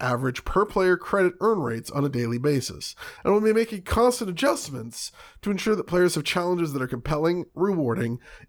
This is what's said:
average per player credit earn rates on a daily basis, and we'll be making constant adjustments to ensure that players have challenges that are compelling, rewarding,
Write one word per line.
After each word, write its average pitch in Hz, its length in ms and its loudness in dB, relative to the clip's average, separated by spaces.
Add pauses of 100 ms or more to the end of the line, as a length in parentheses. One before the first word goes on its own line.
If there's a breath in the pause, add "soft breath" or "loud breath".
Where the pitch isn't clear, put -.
average 127 460 -2
per 196 180 2
player 185 320 2
credit 185 440 2
earn 208 200 2
rates 117 300 -4
on 143 160 0
a - 20 2
daily 120 300 -2
basis, 127 580 -2 (260 loud breath)
and 185 120 2
we'll 208 80 4
be 220 100 4
making 220 300 0
constant 240 480 2
adjustments 175 840 -4 (300 loud breath)
to 202 80 -2
ensure 208 260 0
that - 100 -4
players 180 280 4
have 151 100 -4
challenges 175 480 0
that 135 100 -2
are 127 60 -2
compelling, 156 560 0 (100)
rewarding, 127 640 0 (300 loud breath)